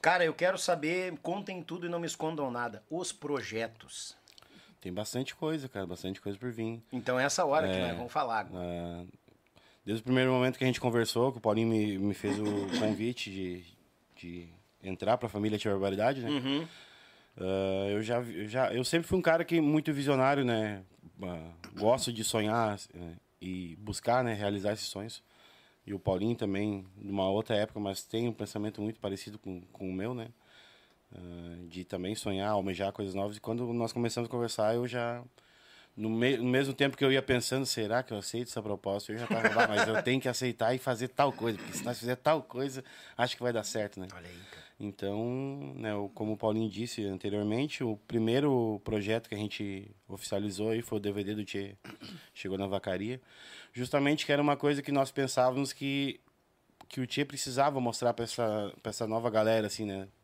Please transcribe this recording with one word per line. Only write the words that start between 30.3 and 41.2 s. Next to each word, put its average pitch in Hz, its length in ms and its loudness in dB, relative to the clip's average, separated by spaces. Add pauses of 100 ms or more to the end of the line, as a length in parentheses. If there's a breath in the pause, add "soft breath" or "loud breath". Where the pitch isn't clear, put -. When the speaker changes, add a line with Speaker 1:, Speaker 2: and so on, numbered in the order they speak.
Speaker 2:
Ah, 92 40 -14 (480)
de 90 180 -10
também 95 300 -4
sonhar, 101 360 -2
almejar 98 400 0
coisas 98 220 -6
novas. 104 240 -2
E - 20 -16
quando 117 340 -2
nós 117 200 0
começamos 117 360 0
a - 20 -8
conversar, 113 440 2
eu 120 120 0
já, 120 340 -4 (720 loud breath)
no 107 140 -2
me-, 120 280 4
no 120 120 0
mesmo 135 240 4
tempo 135 240 4
que 143 80 4
eu 131 60 8
ia 135 100 6
pensando, 131 440 2
"Será 113 360 0
que 120 120 -8
eu 104 40 -2
aceito 117 300 -4
essa - 140 -6
proposta?", 101 500 -2
eu 110 60 -4
já 120 100 -6
tava 113 260 2
lá, 113 140 6
"Mas 107 200 4
eu 110 160 2
tenho 127 180 4
que 131 80 -2
aceitar 120 440 0
e 131 40 0
fazer 123 320 -2
tal 139 240 4